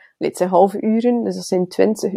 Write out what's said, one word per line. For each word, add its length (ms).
dit 180
zijn 120
halve 320
uren, 440
dus 100
dat 100
zijn 240
twintig 480